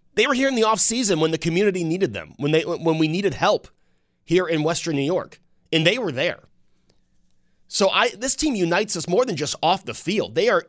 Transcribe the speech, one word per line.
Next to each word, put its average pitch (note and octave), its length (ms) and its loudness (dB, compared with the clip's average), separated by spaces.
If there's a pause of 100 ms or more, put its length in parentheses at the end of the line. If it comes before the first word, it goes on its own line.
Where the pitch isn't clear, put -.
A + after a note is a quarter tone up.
(140)
They A#3 140 2
were C#4+ 60 0
here C4 120 2
in C4+ 80 0
the A3+ 80 2
off A3 160 2
season A3 400 0
when D#3+ 140 2
the D#3+ 60 0
community F3+ 440 0
needed E3 300 -2
them, E2 240 -12
when C#3+ 160 -2
they, D#3+ 100 4
when E3 360 -2
we D#3 100 2
needed F3 260 -2
help F#3 320 0 (580)
here F3+ 220 2
in D#3+ 160 0
Western D#3+ 320 -2
New C#3 80 0
York, D#3 380 -4 (320)
and D#3+ 120 2
they G3 140 4
were G3+ 140 -4
there. C#3 320 -4 (1200)
So F#3+ 240 2
I, G#3 200 2
this B3 260 -4
team D4+ 180 0
unites F#3 420 0
us D#3+ 120 -6
more G3 160 2
than A#3+ 100 -4
just C#3+ 260 -6
off F3+ 240 0
the A#2 80 -8
field. D#3 440 -4
They G3 120 2
are F#3 200 2